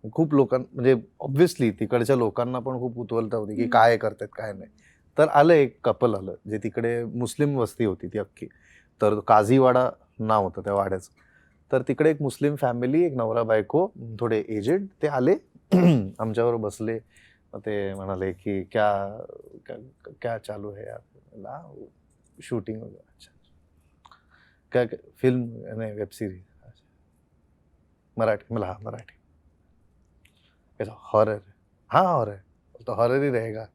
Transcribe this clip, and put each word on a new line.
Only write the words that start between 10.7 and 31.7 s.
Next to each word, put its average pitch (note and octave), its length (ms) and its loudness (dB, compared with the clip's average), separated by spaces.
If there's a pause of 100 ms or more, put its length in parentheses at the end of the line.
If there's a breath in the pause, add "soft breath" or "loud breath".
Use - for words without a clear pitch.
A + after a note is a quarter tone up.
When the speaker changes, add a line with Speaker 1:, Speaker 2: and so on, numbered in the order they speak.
Speaker 1:
वाड्याचं. F#2+ 380 -4 (600 soft breath)
तर C3+ 100 2
तिकडे D3+ 280 2
एक D3+ 120 -2
मुस्लिम C#3+ 340 -2
फॅमिली, B2+ 480 0
एक D#3+ 80 -2
नवरा A#2 300 -2
बायको, A2+ 460 2 (320)
थोडे A2+ 280 0
एजेड, B2+ 380 -2 (160)
ते D3+ 40 0
आले, C#3+ 280 2 (360)
<clears throat> D#3 480 4
आमच्यावर A#2 380 0
बसले. A2 420 -6 (560 soft breath)
मग G#2+ 60 -14
ते G2+ 340 -4
म्हणाले F#2+ 380 -4
की, F#2+ 320 -6
"क्या, G#2 540 -2 (480)
क्या, - 100 -14 (460)
क्या A#2 160 -6
चालू G#2 320 -12
है G2+ 160 -16
यार?" A2+ 120 -14 (160)
म्हणलं, - 340 -20
"हा, C#3+ 260 -16 (680)
शूटिंग A2 400 -8
वगैरे." A2+ 140 -18
"अच्छा, - 340 -20 (1400 soft breath)
क्या, B2 120 2
क्या, - 340 -10
फिल्म?" A#2 600 -2
नाही, A2 140 -8
"वेब G#2 200 -8
सिरीज." F#2+ 280 -10 (1800)
मराठी? A2 340 0
म्हणलं, A2 160 -4
"हाँ, G2 160 -10
मराठी." - 320 -14 (1700)
कहता, A2+ 120 -8 (200)
"हॉरर?" G#2+ 260 4 (520)